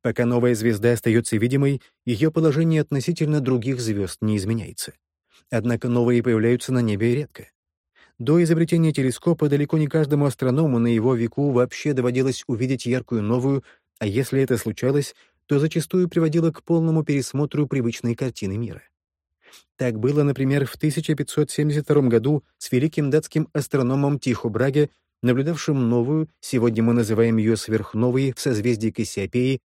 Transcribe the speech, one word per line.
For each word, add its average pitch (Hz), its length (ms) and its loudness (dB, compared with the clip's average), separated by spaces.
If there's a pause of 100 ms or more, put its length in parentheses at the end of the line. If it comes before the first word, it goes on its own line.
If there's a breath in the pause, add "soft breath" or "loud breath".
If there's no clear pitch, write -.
Пока 120 240 -2
новая 120 300 2
звезда 110 380 2
остаётся 113 440 2
видимой, 139 440 0 (240 soft breath)
её 123 260 0
положение 160 500 2
относительно 147 600 0
других 123 400 -2
звёзд 101 400 -4
не 107 160 0
изменяется. 104 560 -6 (560 soft breath)
Однако 117 400 -2
новые 120 340 2
появляются 120 480 2
на 123 100 2
небе 113 320 0
редко. - 360 -8 (680 soft breath)
До 143 220 2
изобретения 165 500 2
телескопа 147 560 0
далеко 143 300 0
не 156 100 0
каждому 147 380 0
астроному 135 540 0
на 117 80 2
его 120 260 2
веку 123 380 0
вообще 123 420 0
доводилось 127 540 0
увидеть 127 400 -2
яркую 120 340 -2
новую, 127 420 0 (360 soft breath)
а 110 80 -4
если 131 340 0
это 127 160 0
случалось, 123 560 -2 (320 soft breath)
то 143 140 2
зачастую 165 500 0
приводило 165 420 0
к - 120 -18
полному 165 400 2
пересмотру 143 640 -2
привычной 120 480 -2
картины 107 420 -6
мира. 117 240 -8 (960 soft breath)
Так 120 240 -2
было, 143 240 2
например, 139 420 0
в - 120 -14
тысяча 156 360 -2
пятьсот 147 380 -2
семьдесят 151 320 -2
втором 143 260 2
году 123 340 2 (140)
с - 140 -10
великим 143 400 0
датским 156 420 0
астрономом 139 640 0
Тихо 120 320 -2
Браге, 135 400 0 (320)
наблюдавшим 135 680 0
новую, 127 400 0 (120)
сегодня 113 420 0
мы 117 120 4
называем 113 440 2
её 110 180 2
сверхновой, 120 800 -2
в - 40 -14
созвездии 113 500 0
Кассиопеи 120 800 -2